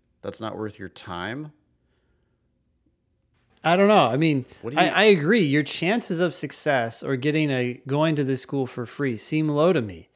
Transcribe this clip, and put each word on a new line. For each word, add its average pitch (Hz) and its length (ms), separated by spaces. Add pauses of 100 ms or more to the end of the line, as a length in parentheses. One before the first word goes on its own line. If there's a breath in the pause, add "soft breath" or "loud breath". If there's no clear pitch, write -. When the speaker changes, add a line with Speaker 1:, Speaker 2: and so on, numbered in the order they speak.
(220)
Speaker 1:
That's 101 200
not 104 160
worth 107 220
your 95 100
time? 107 640 (2000)
Speaker 2:
I 170 120
don't 196 140
know. 180 180
I 117 100
mean, 147 280 (160 loud breath)
Speaker 1:
What 117 120
do 151 80
you 180 60
Speaker 2:
I, - 20
I 185 140
agree. 202 400
Your 147 200
chances 180 560
of 175 140
success 131 680
or 135 120
getting 151 360
a, 123 340
going 147 300
to 143 80
this 131 180
school 139 240
for 120 200
free 127 320
seem 156 320
low 151 220
to 156 100
me. 90 340